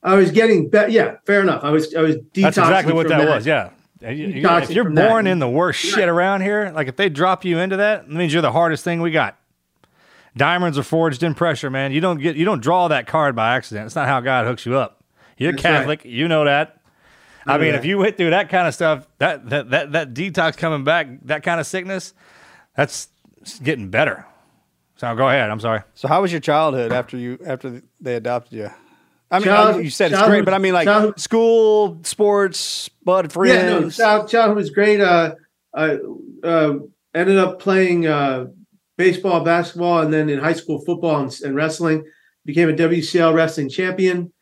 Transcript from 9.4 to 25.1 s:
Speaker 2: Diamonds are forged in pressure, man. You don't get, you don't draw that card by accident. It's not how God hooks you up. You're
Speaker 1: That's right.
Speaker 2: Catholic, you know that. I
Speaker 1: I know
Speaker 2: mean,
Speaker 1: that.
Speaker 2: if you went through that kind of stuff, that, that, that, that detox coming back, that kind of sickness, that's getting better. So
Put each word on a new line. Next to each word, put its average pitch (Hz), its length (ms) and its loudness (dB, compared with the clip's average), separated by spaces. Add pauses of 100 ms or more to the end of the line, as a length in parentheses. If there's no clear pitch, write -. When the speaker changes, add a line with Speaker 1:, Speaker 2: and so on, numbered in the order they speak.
Speaker 2:
Diamonds 165 420 0
are 143 60 -2
forged 160 380 -2
in 165 120 -2
pressure, 156 340 -2
man. 135 240 -4
You 147 80 0
don't 175 180 -2
get, 147 180 -2
you 160 100 0
don't 180 160 -2
draw 175 260 2
that 135 180 -2
card 143 300 0
by 113 200 0
accident. 110 300 -8
It's 113 100 -10
not 143 120 -2
how 135 120 0
God 123 260 0
hooks 120 180 -6
you 120 140 -2
up. - 260 -6 (320)
You're 165 160 -2
Speaker 1:
That's 131 120 -8
right. 170 60 4
Speaker 2:
Catholic, 147 340 0
you 123 240 -4
know 156 160 2
that. 147 360 0 (680)
I 135 80 2
Speaker 1:
I - 20 2
know 151 80 2
Speaker 2:
mean, 156 80 2
Speaker 1:
that. 143 80 0
Speaker 2:
if 123 40 -12
you 190 140 -2
went 196 180 0
through 170 140 0
that 180 180 0
kind 180 200 0
of 139 60 -6
stuff, 156 320 -2 (120)
that, 147 320 -2
that, 131 200 -4
that, 143 220 -2
that 143 220 -4
detox 165 420 -4
coming 156 280 -4
back, 156 240 0 (160)
that 147 180 -6
kind 170 180 -4
of 139 60 -6
sickness, 185 480 -10 (640)
that's - 320 -4 (540)
getting 117 280 -6
better. 123 340 -2 (720)
So 117 180 -6